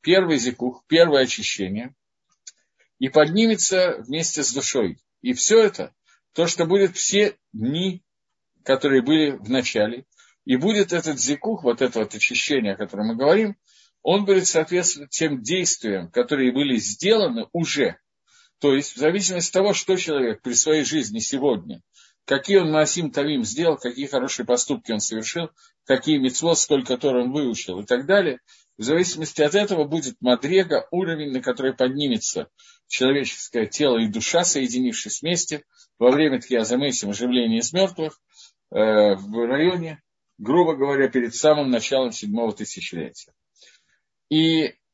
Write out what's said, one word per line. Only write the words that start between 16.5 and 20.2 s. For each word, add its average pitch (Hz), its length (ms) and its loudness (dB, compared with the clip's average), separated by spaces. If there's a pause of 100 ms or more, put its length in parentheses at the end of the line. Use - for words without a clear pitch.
были 135 240 0
сделаны 147 760 0
уже. 139 460 -2 (600)
То 143 140 4
есть 143 200 -2
в - 20 -20
зависимости 175 540 -2
от - 20 -10
того, 196 220 2
что - 220 0
человек 135 460 -2